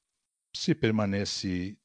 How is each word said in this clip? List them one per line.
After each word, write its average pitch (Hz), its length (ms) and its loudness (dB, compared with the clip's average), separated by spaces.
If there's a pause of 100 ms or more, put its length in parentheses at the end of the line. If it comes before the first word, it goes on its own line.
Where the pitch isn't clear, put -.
(560)
se - 200 0
permanece 101 1120 0